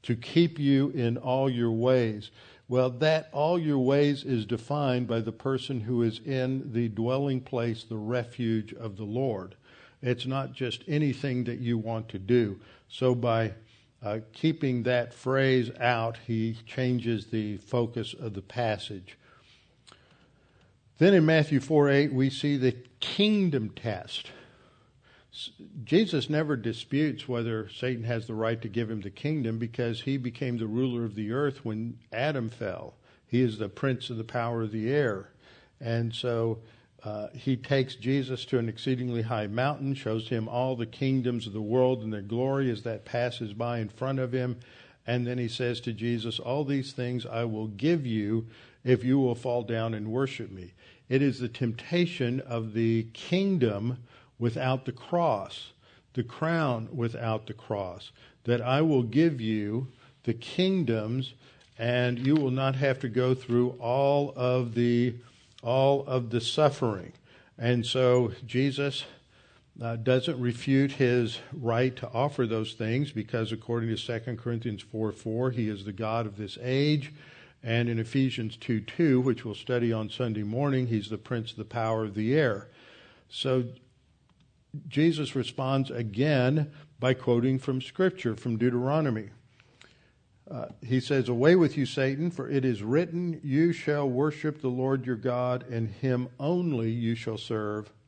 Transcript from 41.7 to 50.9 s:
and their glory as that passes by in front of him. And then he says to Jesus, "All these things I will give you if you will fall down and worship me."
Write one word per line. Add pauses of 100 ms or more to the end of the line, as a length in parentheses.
and
their
glory
as
that
passes
by
in
front
of
him. (460)
And
then
he
says
to
Jesus,
"All
these
things
I
will
give
you (380)
if
you
will
fall
down
and
worship
me." (340)